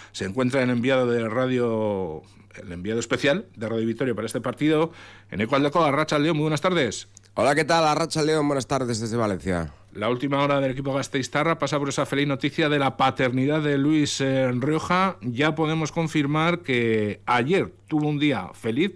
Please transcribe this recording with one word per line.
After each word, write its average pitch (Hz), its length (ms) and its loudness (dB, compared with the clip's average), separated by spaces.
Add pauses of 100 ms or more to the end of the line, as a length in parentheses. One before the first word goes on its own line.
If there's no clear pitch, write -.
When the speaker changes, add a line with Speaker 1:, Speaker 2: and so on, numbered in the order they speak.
(120)
Speaker 1:
se - 140 -8
encuentra 127 380 0
el 123 60 0
enviado 123 400 2
de 117 200 0
radio, 110 920 -2 (380)
el - 120 -16
enviado 101 260 -4
especial 139 460 0 (100)
de 107 140 -6
Radio 113 160 0
Victoria 113 280 -2
para 107 120 -4
este 113 160 -6
partido, 151 500 0 (380)
Eneco 113 260 -2
Aldeko. 143 300 4
Arratsaldeon, 147 500 2
muy 147 80 0
buenas 156 160 0
tardes. 165 480 0 (280)
Speaker 2:
Hola, 131 200 4
¿qué 160 80 2
tal? 165 220 2
Arratsaldeon, 156 600 2
buenas 139 220 0
tardes 123 320 -2
desde 113 160 -4
Valencia. 90 580 -2 (200)
Speaker 1:
La 107 160 -2
última 139 320 0
hora 143 200 2
del 131 100 0
equipo 127 220 -4
gasteiztarra 143 640 -2
pasa 143 180 0
por 139 120 -2
esa 135 160 -2
feliz 143 200 0
noticia 143 440 0
de 147 100 2
la 135 160 0
paternidad 131 680 2
de 147 160 0
Luis, 147 440 2
eh, 131 320 2
Rioja. 160 680 0
Ya 127 320 0
podemos 156 380 -2
confirmar 160 680 0
que 113 680 0
ayer 143 480 0 (140)
tuvo 151 200 0
un 151 100 0
día 131 360 -2
feliz, 127 420 -2